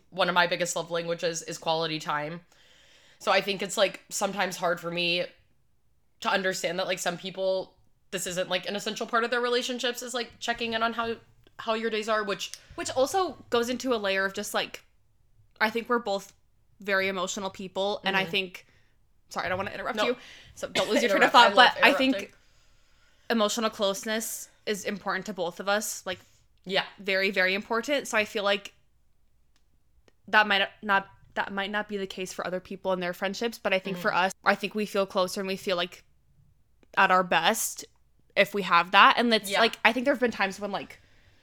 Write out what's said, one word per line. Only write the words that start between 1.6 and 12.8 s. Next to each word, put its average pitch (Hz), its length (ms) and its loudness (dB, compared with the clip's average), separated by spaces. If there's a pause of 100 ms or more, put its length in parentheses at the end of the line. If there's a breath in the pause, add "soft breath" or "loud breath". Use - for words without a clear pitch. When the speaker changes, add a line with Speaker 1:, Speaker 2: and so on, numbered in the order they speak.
Speaker 1:
time. 156 420 -6 (800 soft breath)
So 220 120 0
I 196 80 6
think 196 220 -2
it's, 196 140 -6
like, 190 340 2
sometimes 190 460 -2
hard 175 240 0
for 170 100 -8
me 175 360 0 (960)
to 220 100 -2
understand 185 500 0
that, 190 60 -2
like, 185 120 -2
some 175 200 -4
people, 190 580 -4 (340)
this 185 160 -6
isn't, 180 220 -4
like, 180 200 -2
an 202 80 -4
essential 214 300 -6
part 226 180 0
of 233 60 -2
their 247 100 0
relationships, 247 600 -2
is, 247 120 -10
like, 233 260 -8
checking 233 320 -4
in 226 100 -2
on 233 120 2
how, 226 220 -4 (440)
how 226 140 -2
your 226 160 -2
days 214 180 -2
are, 214 160 0
which 196 280 -4 (220 loud breath)
Speaker 2:
Which 330 160 -8